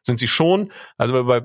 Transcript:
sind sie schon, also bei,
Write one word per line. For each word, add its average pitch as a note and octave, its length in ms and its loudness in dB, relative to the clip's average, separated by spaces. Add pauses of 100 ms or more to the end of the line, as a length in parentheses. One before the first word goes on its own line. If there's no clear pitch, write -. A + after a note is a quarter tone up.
sind A#2+ 160 -2
sie B2 80 -2
schon, F3 440 2 (260)
also B2+ 280 0
bei, B2 200 2